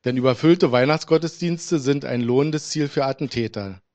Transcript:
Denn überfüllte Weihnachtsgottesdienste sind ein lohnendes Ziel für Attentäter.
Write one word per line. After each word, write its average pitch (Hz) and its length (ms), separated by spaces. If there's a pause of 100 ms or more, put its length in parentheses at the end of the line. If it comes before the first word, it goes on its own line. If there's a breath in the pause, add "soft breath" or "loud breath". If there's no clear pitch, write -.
Denn 127 120
überfüllte 131 560
Weihnachtsgottesdienste 160 1040
sind 139 260
ein 123 180
lohnendes 147 480
Ziel 147 180
für 139 160
Attentäter. 110 760 (140)